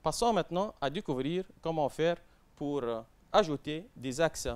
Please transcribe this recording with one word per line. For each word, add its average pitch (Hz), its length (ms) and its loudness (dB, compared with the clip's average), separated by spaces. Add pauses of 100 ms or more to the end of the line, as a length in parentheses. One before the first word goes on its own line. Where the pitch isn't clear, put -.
Passons 226 300 2
maintenant 185 480 0
à 139 100 0
découvrir 156 540 -2 (160)
comment 160 280 0
faire 165 280 0 (400)
pour 143 260 -2 (500)
ajouter 160 600 2
des 127 260 -6
axes 156 360 0